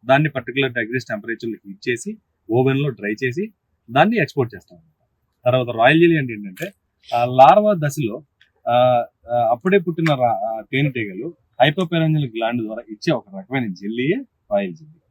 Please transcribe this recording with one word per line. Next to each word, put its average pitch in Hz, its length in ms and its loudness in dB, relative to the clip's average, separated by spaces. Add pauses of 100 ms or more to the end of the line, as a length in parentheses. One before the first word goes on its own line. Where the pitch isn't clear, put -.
దాన్ని 139 240 4
పర్టికులర్ 131 440 -4
డిగ్రీస్ 117 320 -4
టెంపరేచర్లో 113 520 -8 (100)
హీట్ 98 220 -10
చేసి, 196 280 -6 (340)
ఓవెన్లో 135 380 0
డ్రై 104 260 -6 (100)
చేసి, 165 280 -6 (380)
దాన్ని 180 300 4
ఎక్స్‌పోర్ట్ 131 340 -2
చేస్తాం. 90 240 -20 (680)
తర్వాత 123 300 0
రాయల్ 139 240 4
జెల్లీ 170 180 4
అంటే 127 140 -6
ఏంటంటే, 104 400 -12 (420)
ఆ, 120 100 2
లార్వా 165 500 6 (100)
దశలో, 139 380 -4 (460)
ఆ, 123 380 4 (240)
ఆ, 120 200 0
అప్పుడే 185 280 2
పుట్టిన 165 360 0
రా-, 113 340 0
ఆ, 113 120 -8 (120)
తేనెటీగలు 123 640 -4 (300)
hypoperennial 156 720 0
గ్లాండ్ 113 260 -2
ద్వారా 110 280 -10
ఇచ్చే 110 220 -4
ఒక 120 120 -2 (140)
రకమైన 120 280 -6
జెల్లీయే 117 580 -4 (280)
రాయల్ 98 220 -2
జెల్లీ. 156 260 -20 (100)